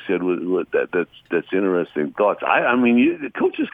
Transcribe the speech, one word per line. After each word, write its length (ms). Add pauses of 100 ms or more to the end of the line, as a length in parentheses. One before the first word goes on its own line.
said. 160
With, 220
with 260
that, 220
that's, 180 (200)
that's 220
interesting 600
thoughts. 300
I, 220
I 120
mean, 200
you, 220
the 120
coaches 440